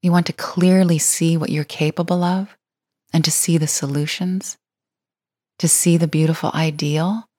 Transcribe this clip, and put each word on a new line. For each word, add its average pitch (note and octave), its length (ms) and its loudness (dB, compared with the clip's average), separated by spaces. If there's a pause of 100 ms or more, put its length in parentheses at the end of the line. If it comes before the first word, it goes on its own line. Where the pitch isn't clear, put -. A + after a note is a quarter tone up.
You F3+ 100 2
want F3 160 2
to - 60 -6
clearly F#3 640 2
see E3 400 0
what D#3 120 -4
you're D3+ 140 -2
capable E3+ 600 -2
of F#3 340 -2 (540)
and D#3+ 140 4
to D#3+ 60 0
see E3 260 0
the D3+ 100 2
solutions, D3+ 880 -4 (1000)
to E3+ 80 0
see E3+ 300 4
the E3 100 2
beautiful D#3+ 460 0
ideal. D#3 760 -2 (120)